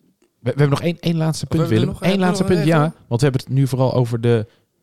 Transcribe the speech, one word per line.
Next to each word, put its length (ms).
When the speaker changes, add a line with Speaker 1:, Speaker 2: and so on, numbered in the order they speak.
Speaker 1:
We, 60
we 100
hebben 200
nog 120
één, 180
één 180
laatste 280
Speaker 2:
Of 40
Speaker 1:
punt, 120
Speaker 2:
hebben 180
we 60
Speaker 1:
Willem. 80
Speaker 2:
nog, 80
Speaker 1:
Eén 80
Speaker 2:
hebben 100
we 60
Speaker 1:
laatste 180
Speaker 2:
nog 100
Speaker 1:
punt, 140
Speaker 2:
even? 140
Speaker 1:
ja. 260
Want 140
we 60
hebben 180
het 100
nu 120
vooral 260
over 280
de 260